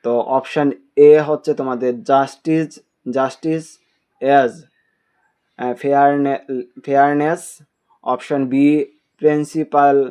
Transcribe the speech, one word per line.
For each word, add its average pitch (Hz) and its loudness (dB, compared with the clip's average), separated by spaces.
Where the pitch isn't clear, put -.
তো 120 -2
অপশন 135 -2
এ 147 8
হচ্ছে 151 -4
তোমাদের 127 -4
justice, 139 -2
justice 160 -4
as, 131 2
আহ, 123 -8
fairne-, 139 0
fairness, 147 0
অপশন 135 -4
বি 143 0
principle 147 0